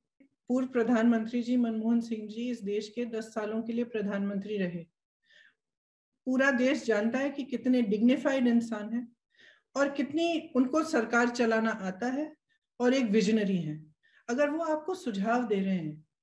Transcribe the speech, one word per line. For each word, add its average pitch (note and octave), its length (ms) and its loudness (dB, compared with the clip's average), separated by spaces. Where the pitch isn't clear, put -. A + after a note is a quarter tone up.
पूर्व - 460 -2
प्रधानमंत्री A#3 720 2
जी B3 160 0
मनमोहन A3+ 440 2
सिंह G#3+ 260 -6
जी A#3 240 -6
इस A3+ 100 -8
देश G#3 280 -4
के A#3+ 160 -6
दस A3+ 180 -6
सालों A3 380 -4
के A#3 120 -6
लिए A#3+ 100 0
प्रधानमंत्री G3+ 760 -2
रहे। F3 220 -2
पूरा C4 260 2
देश B3+ 340 2
जानता A3+ 340 2
है C#4 100 0
कि C#4 140 -8
कितने B3 380 0
dignified A#3+ 680 2
इंसान A3+ 460 0
हैं A#3+ 220 -6
और C#4 120 2
कितनी D#4+ 680 -2
उनको C4+ 280 2
सरकार A#3+ 460 0
चलाना A3+ 400 2
आता F#3+ 380 -6
है D4 280 -6
और B3 140 4
एक C4+ 120 2
visionary G#3 520 2
हैं। D#3 380 -8
अगर C#4+ 200 0
वो D#4+ 140 -2
आपको D#4 320 -2
सुझाव A#3 520 -2
दे G#3 80 0
रहे F#3+ 200 0
हैं D#3 300 -6